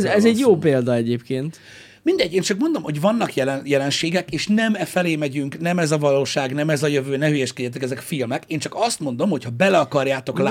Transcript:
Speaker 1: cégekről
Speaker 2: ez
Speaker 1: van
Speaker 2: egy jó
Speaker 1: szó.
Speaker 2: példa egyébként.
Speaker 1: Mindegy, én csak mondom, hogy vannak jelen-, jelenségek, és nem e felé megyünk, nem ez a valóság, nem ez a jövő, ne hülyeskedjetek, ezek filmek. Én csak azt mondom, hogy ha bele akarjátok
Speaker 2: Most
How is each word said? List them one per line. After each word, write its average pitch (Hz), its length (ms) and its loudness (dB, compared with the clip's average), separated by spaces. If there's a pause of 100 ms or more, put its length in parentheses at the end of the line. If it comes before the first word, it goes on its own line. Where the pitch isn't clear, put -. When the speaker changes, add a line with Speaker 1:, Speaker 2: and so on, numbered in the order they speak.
Speaker 1:
cégekről 185 140 2
Speaker 2:
ez 208 60 4
Speaker 1:
van 233 100 6
Speaker 2:
egy 220 60 2
jó 262 100 4
Speaker 1:
szó. 190 100 8
Speaker 2:
példa 127 360 2
egyébként. 120 640 -2 (440)
Speaker 1:
Mindegy, 254 320 0
én 190 80 2
csak 196 160 -2
mondom, 285 240 0
hogy 151 180 -4
vannak 208 340 0
jelen-, 135 320 0
jelenségek, 143 680 0
és - 140 -4
nem 220 280 2
e 185 100 -4
felé 175 320 0
megyünk, 143 440 -4
nem 175 180 0
ez 156 120 0
a 156 80 2
valóság, 139 560 0
nem 151 160 0
ez 143 120 0
a 156 40 0
jövő, 139 300 0
ne 151 120 0
hülyeskedjetek, 127 540 -2
ezek 127 160 -4
filmek. 131 480 -6
Én 160 120 -4
csak - 180 -8
azt 233 240 -2
mondom, 143 300 -2
hogy - 140 -2
ha - 60 -8
bele 185 280 2
akarjátok 135 600 0
Speaker 2:
Most 139 120 2